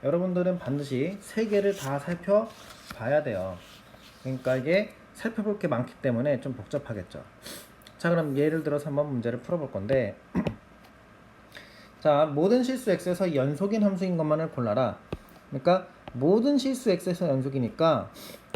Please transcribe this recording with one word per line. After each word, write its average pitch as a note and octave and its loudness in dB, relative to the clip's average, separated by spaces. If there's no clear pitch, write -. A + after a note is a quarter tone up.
여러분들은 F3+ 0
반드시 C#3 -2
세 A3 -4
개를 G3+ 2
다 C#3 -4
살펴봐야 D3+ -2
돼요. F#2+ -4
그러니까 C3 -2
이게 F3 0
살펴볼 G#3+ -4
게 F3+ -2
많기 B2+ -2
때문에 B2+ 0
좀 C3+ -8
복잡하겠죠. G#2 -8
자, E3+ 0
그럼 D#3 2
예를 D#3 2
들어서 D3 -2
한번 D3 0
문제를 A#2+ -2
풀어볼 D#3+ -4
건데, A2 0
<clears throat> - -10
자, D3+ 6
모든 F3 2
실수 B3+ -2
X에서 F3+ 0
연속인 F#3 0
함수인 F#3 0
것만을 D#3+ 0
골라라. A#2 0
그러니까 F3 2
모든 G#3+ 4
실수 B3+ 0
X에서 F3 0
연속이니까 C3+ 0